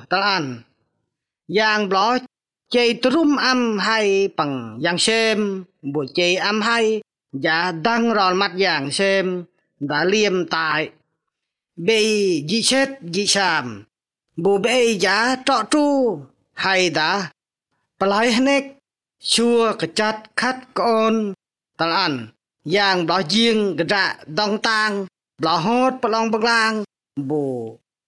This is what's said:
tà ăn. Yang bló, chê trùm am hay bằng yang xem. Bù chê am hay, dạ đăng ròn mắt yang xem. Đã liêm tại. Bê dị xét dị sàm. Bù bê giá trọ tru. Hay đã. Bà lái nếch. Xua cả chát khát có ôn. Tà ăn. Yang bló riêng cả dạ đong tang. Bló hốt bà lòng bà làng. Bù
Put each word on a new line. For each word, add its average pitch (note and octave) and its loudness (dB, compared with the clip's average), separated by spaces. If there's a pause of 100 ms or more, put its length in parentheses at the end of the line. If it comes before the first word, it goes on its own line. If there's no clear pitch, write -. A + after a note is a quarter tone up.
tà F#3 0
ăn. D3+ -2 (960)
Yang G#3+ 0
bló, G#3 2 (520)
chê A#3+ 2
trùm D4 2
am A#3+ 0
hay G3 2
bằng B2 -4
yang E3+ 0
xem. G#3+ 0 (180)
Bù C#3+ -4 (100)
chê F3 2
am G3 -2
hay, A3 0 (300)
dạ E3 -2
đăng A3+ 0
ròn F#3 2
mắt G3 0 (120)
yang D3 0
xem. F#3 0 (360)
Đã D3 -2
liêm F#3 2
tại. D#3 -2 (840)
Bê G#3+ 2 (460)
dị A3 0
xét C4+ 2 (240)
dị G3 -2
sàm. C#3+ 0 (520)
Bù G3 2
bê A3+ 2
giá G#3+ 0
trọ A#3+ 0
tru. C#4 2 (320)
Hay F#3 0
đã. D#3+ -2 (680)
Bà G3 0
lái A3 2
nếch. C#4 2 (560)
Xua A#3 2
cả D#3+ -4
chát G#3+ 0 (200)
khát - -4
có F#3+ 0
ôn. A3 0 (420)
Tà E3 -2
ăn. E3 -2 (480)
Yang F#3+ 2
bló F3+ 2
riêng G#3+ 0
cả E3 0
dạ F#3+ 0 (100)
đong G3+ -2
tang. G#3+ -2 (320)
Bló D#3+ 0
hốt B3 2
bà A#3+ 0
lòng A3+ 0
bà A3 0
làng. A3 0 (320)
Bù C3+ -4 (280)